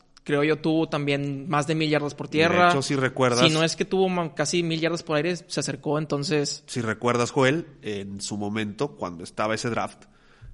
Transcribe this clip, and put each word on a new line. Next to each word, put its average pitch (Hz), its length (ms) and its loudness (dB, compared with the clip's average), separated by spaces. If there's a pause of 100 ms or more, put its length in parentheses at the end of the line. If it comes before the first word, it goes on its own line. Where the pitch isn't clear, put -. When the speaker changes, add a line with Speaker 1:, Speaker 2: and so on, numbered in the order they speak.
(260)
Speaker 1:
Creo 143 180 2
yo 151 140 2
tuvo 160 320 2
también 143 580 -2
más 147 200 0
de 160 80 0
mil 156 140 0
yardas 147 240 0
por - 140 -10
Speaker 2:
De - 60 -16
Speaker 1:
tierra. 175 380 4
Speaker 2:
hecho, 143 100 4
si 139 160 0
recuerdas 127 500 4
Speaker 1:
Si 156 60 4
no 156 100 2
es 165 140 0
que 196 80 -2
tuvo 190 240 2
ma-, 175 260 -4
casi 156 280 0
mil 160 180 -2
yardas 165 220 -2
por 160 120 -2
aire, 170 220 0
se - 240 -8
acercó, 143 360 -2
entonces 143 680 -2
Speaker 2:
Si - 160 -6
recuerdas, 117 500 0
Joel, 139 360 2 (140)
en 101 380 -8
su 104 160 -8
momento, 107 640 -4
cuando 87 260 -8
estaba 110 320 -2
ese 120 140 -4
draft, 107 340 -6 (500)